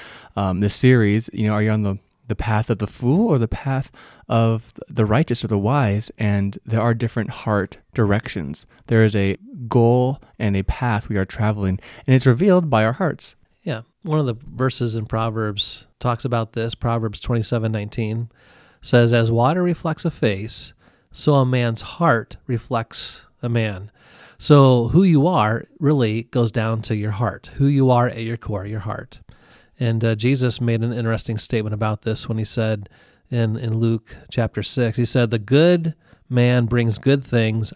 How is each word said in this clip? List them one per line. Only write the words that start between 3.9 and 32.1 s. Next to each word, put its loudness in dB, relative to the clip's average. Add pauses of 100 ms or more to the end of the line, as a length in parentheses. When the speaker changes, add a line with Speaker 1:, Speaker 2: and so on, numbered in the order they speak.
Speaker 1:
of 0 (160)
the 0
righteous 0
or -4
the 0
wise? 0
And -2
there 0
are 2
different -4
heart -2 (140)
directions. -2 (220)
There 4
is 2
a 0 (320)
goal 2 (200)
and 0
a 0
path -2
we -2
are 0
traveling, -2 (260)
and 4
it's 4
revealed 4
by 2
our 0
hearts. -6 (260)
Speaker 2:
Yeah. -6 (200)
One 0
of 0
the -2
verses -4
in -4
Proverbs -4 (120)
talks -4
about -2
this. -4
Proverbs -4
twenty-seven -2
nineteen -4 (540)
says, 4
"As 2
water 2
reflects -2
a 0
face, -4 (360)
so 0
a 4
man's 0
heart -2 (100)
reflects -6 (180)
a -4
man." -2 (460)
So 6
who 4
you 4
are 0 (140)
really 2
goes 0
down -2
to -2
your -2
heart, -6
who 0
you 4
are 4
at -6
your -6
core, -8
your -6
heart. -10 (600)
And, 0
uh, 2
Jesus 0
made 0
an -2
interesting -4
statement -4
about -4
this -4